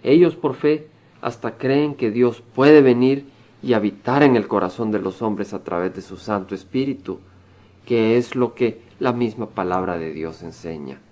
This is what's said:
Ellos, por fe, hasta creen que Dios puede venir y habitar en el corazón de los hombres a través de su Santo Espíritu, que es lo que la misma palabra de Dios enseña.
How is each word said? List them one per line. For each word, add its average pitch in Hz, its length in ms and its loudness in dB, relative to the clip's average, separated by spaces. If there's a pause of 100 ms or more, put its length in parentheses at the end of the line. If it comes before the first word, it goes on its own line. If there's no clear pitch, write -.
Ellos, 160 320 4
por 135 180 -4
fe, 151 340 -2 (340)
hasta - 340 -8
creen 143 380 0
que 120 160 -4
Dios 117 320 0 (120)
puede 143 280 8
venir 131 420 2 (380)
y 123 100 -2
habitar 113 500 0
en 135 140 6
el 104 100 0
corazón 101 440 -2
de 107 100 -2
los 95 220 -6
hombres 104 320 -4
a 90 100 -10
través 90 300 -4
de 95 80 -14
su 92 160 -16
Santo 101 360 -6
Espíritu, 127 640 -8 (680)
que 113 320 2
es 120 180 -4
lo 123 180 -2
que - 280 -4 (160)
la 123 140 -2
misma 117 340 -4
palabra 90 500 -4
de 80 160 -8
Dios 80 300 -10
enseña. 80 560 -14 (140)